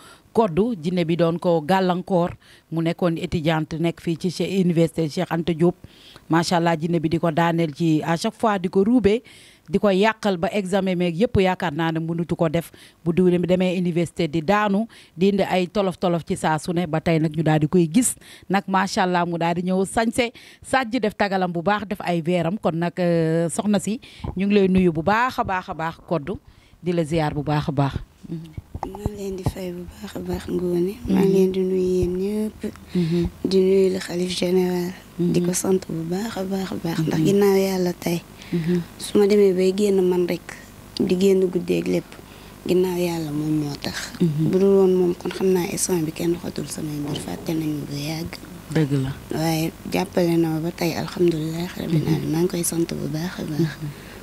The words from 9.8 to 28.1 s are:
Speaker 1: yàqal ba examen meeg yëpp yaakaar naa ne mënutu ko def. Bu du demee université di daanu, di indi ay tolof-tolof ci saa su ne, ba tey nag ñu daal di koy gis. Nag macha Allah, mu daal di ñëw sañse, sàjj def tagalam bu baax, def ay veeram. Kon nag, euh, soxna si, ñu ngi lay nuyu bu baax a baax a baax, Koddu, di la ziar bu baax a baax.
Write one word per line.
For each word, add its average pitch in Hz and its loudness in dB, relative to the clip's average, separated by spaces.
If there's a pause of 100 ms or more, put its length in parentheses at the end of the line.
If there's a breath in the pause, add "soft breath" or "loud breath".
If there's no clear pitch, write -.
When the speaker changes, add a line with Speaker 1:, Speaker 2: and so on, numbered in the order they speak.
Speaker 1:
yàqal 196 2
ba 170 -2
examen 190 0
meeg 175 0
yëpp 240 2
yaakaar 185 0
naa 165 0
ne 160 -2
mënutu 170 -2
ko 165 2
def. 170 -2 (320 loud breath)
Bu 160 -2
du 180 6
demee 180 2
université 170 0
di 160 -2
daanu, 208 2 (300 loud breath)
di 180 4
indi 196 0
ay 180 2
tolof-tolof 180 0
ci 180 -2
saa 156 0
su - -6
ne, 170 0
ba 156 -2
tey 165 2
nag 156 2
ñu 160 -2
daal 156 4
di 151 4
koy 175 4
gis. 233 2 (360 loud breath)
Nag 196 0
macha 190 0
Allah, 180 2
mu 170 -2
daal 170 0
di 180 -2
ñëw 185 0
sañse, 233 0 (300 loud breath)
sàjj 254 0
def 208 -2
tagalam 190 0
bu 170 -4
baax, 208 0
def 196 -8
ay 175 0
veeram. 170 0
Kon 180 0
nag, 170 -2
euh, 165 2
soxna 202 0
si, 220 -4 (360 loud breath)
ñu 185 0
ngi 202 2
lay 196 6
nuyu 185 4
bu 156 -2
baax 226 0
a 240 -2
baax 185 -4
a 180 -8
baax, 160 -6 (100)
Koddu, 143 -2 (460 soft breath)
di 175 -2
la 170 2
ziar 151 0
bu 147 -2
baax 147 0
a 160 -2
baax. 139 0 (340)